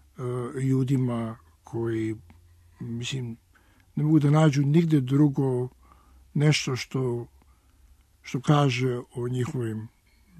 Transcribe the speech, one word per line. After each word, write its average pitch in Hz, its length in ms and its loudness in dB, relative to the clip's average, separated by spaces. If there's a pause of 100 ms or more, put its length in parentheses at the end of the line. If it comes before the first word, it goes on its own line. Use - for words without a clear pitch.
(180)
e, 127 40 -10 (380)
ljudima 127 760 0 (280)
koji, 113 520 -4 (640)
mislim, 120 560 -8 (600)
ne 147 80 -2
mogu 156 140 6
da 143 120 4
nađu 147 320 4
nigde 156 380 4
drugo 135 680 2 (680)
nešto 143 420 2
što, 120 500 -4 (960)
što - 180 -6
kaže 131 600 2 (140)
o 123 140 -6
njihovim 120 600 -4 (500)